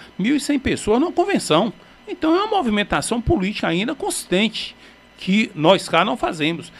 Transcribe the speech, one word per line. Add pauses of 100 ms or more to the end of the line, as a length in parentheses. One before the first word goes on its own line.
(180)
mil
e
cem
pessoas
numa
convenção. (380)
Então
é
uma
movimentação
política
ainda
consistente, (440)
que
nós
cá
não
fazemos.